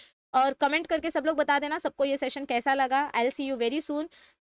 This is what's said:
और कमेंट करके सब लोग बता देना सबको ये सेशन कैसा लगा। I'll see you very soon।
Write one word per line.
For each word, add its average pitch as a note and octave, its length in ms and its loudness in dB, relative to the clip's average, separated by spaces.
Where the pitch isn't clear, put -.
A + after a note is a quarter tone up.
और C4 200 4
कमेंट D4 340 0
करके D#4+ 240 -2
सब D4 140 -2
लोग D#4+ 120 0
बता C#4+ 220 2
देना D4 200 -2
सबको C#4 260 -2
ये C#4 120 0
सेशन C#4 280 -6
कैसा B3 280 0
लगा। C4+ 380 2
I'll A#3 280 0
see C4+ 120 -4
you A#3+ 100 -2
very C4 280 -2
soon। D4+ 220 -4